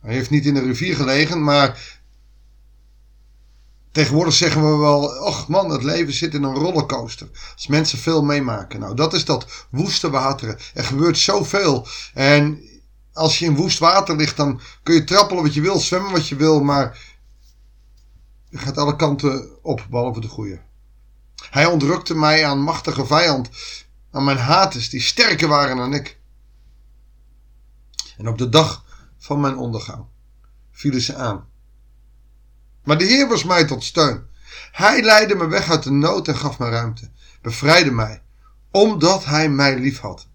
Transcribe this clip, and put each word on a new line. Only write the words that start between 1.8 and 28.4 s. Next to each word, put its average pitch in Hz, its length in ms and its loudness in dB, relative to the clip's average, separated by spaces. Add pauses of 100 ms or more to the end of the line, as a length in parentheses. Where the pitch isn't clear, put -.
tegenwoordig 151 420 2
zeggen 151 360 2
we 151 60 4
wel: 147 260 4
"Och 143 460 -6
man, 151 220 0
het 135 120 -4
leven 156 300 -2
zit 156 220 -4
in 143 80 -2
een 135 120 -2
rollercoaster." 139 760 -4 (260)
Als - 120 -14
mensen 151 320 0
veel 160 240 0
meemaken. 120 580 -4
Nou, 101 140 -10
dat 156 200 0
is 151 100 -2
dat - 460 -6
woeste 165 400 -2
wateren. 131 480 -4 (160)
Er 117 100 -6
gebeurt 156 340 0
zoveel. 180 680 0 (280)
En 147 480 2 (500)
als 160 260 0
je 170 60 -2
in 151 120 2
woest 175 220 0
water 180 380 2
ligt, 151 200 -2
dan 139 240 -2 (220)
kun 165 120 2
je 160 100 4
trappelen 180 380 2
wat 147 120 0
je 147 60 0
wil, 185 180 2
zwemmen 190 340 -2
wat 160 160 0
je 147 80 -6
wil, 151 260 4
maar 139 360 0 (1500)
je 143 100 -16
gaat 139 200 -8
alle 147 180 0
kanten 143 520 0 (140)
op, 131 280 -4
behalve 120 300 -4
de 110 80 -10
goede. 98 320 -12 (880)
Hij 143 160 4
ontrukte 170 480 0
mij 156 320 4
aan 139 140 0
machtige 147 460 -4
vijand, 147 440 2 (600)
aan 135 140 -4
mijn 139 140 0
haters, 139 520 2
die 127 100 -8
sterker 180 480 0
waren 143 280 2
dan 127 180 -4
ik. - 240 -8 (2000)
En 107 120 -8
op 113 100 -4
de 123 100 -2